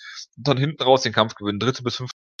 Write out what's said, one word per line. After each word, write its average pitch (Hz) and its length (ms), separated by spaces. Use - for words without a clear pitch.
und 117 100
dann 139 100
hinten 143 260
raus 131 180
den 113 100
Kampf 110 240
gewinnen. 101 240
Dritte 123 240
bis 120 120
fünfte 127 200